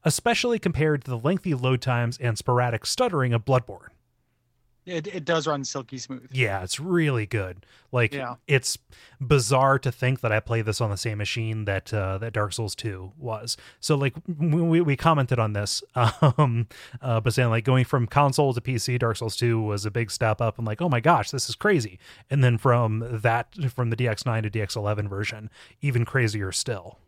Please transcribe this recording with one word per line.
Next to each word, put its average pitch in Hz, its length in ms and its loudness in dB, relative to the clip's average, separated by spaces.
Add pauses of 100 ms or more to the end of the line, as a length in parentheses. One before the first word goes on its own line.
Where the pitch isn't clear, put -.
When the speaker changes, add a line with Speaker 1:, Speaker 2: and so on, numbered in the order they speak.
Speaker 1:
especially 233 560 2
compared 151 460 2
to 131 40 -8
the 120 80 -4
lengthy 165 360 0
load 127 260 0
times 120 400 -2
and 117 180 0
sporadic 123 480 0
stuttering 151 460 0
of 113 120 0
Bloodborne. 123 440 0 (960)
Speaker 2:
It, 170 220 -6
it 185 180 -8
does 160 220 2
run 143 180 0
silky 135 320 -8
smooth. 127 360 -12
Speaker 1:
Yeah, 101 320 0
it's - 160 -6
really 156 440 2
good. 95 420 -6 (260)
Like, 120 200 2
Speaker 2:
Yeah. 127 220 -8 (140)
Speaker 1:
it's 135 300 0 (420)
bizarre 135 580 4
to 127 140 -2
think 127 300 -2
that 110 100 0
I 107 80 2
play 113 220 -2
this 107 180 -2
on 110 100 0
the 101 60 -4
same 107 220 -6
machine 110 480 -4
that, 98 280 -4
uh, 95 240 -2
that 110 140 -8
Dark 104 200 -2
Souls 107 220 -4
two 95 420 -10
was. 113 400 -8 (220)
So, - 160 0
like, 139 200 0 (120)
w-, 165 380 0
we, 165 160 4
we 143 160 2
commented 139 420 2
on 107 140 0
this, 101 360 -4
<laughs> - 60 -20
um, 120 720 2 (340)
uh, 117 200 0
but 110 120 0
saying, 123 180 2
like, 113 120 2
going 127 220 4
from 120 240 0
console 143 460 4
to 120 60 -2
P 131 160 -4
C, 123 220 -2
Dark 113 200 0
Souls 113 180 -6
two 117 260 2
was 104 240 -2
a 107 60 -2
big 117 180 -2
step 110 300 0
up. 113 180 0
I'm 117 60 -4
like, 107 180 -4
"Oh 175 60 0
my 127 100 2
gosh, 131 320 4
this - 180 -4
is 113 60 -6
crazy." 120 460 0 (280)
And 135 140 2
then 120 160 6
from 117 480 2 (160)
that, 117 320 0 (180)
from 120 180 -2
the 113 60 -2
D 120 120 0
X - 180 -4
nine 110 160 0
to 107 80 -4
D 110 100 -4
X 98 140 -6
eleven 104 340 -2
version, 107 400 -6 (320)
even 123 240 2
crazier 107 460 0
still. 95 580 -8